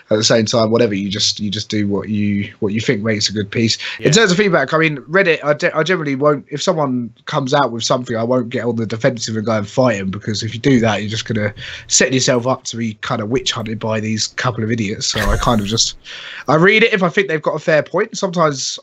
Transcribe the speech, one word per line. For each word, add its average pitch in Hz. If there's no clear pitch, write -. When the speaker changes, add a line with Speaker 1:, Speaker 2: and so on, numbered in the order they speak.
Speaker 1:
at 107
the 110
same 117
time, 110
whatever, 117
you 98
just, -
you 104
just 104
do 104
what 98
you, 101
what 101
you 113
think 110
makes 107
a 98
good 101
piece. 113
Speaker 2:
Yeah. -
Speaker 1:
In 147
terms 202
of 175
feedback, 165
I 156
mean, 156
Reddit, 170
I 147
de-, 165
I 156
generally 151
won't, 147
if 143
someone 131
comes 143
out 135
with 117
something, 127
I 113
won't 123
get 117
on 120
the 113
defensive 113
and 107
go 110
and 101
fight 123
him, 98
because 104
if 110
you 117
do 127
that, 104
you're 104
just 110
gonna 107
set -
yourself 127
up 127
to -
be 113
kind 113
of 104
witch 123
hunted 110
by 110
these 110
couple 113
of 110
idiots. 110
So -
I 101
kind 117
of 98
just, -
I -
read 208
it 233
if 196
I 170
think 196
they've 160
got 151
a 151
fair 151
point. 196
Sometimes 165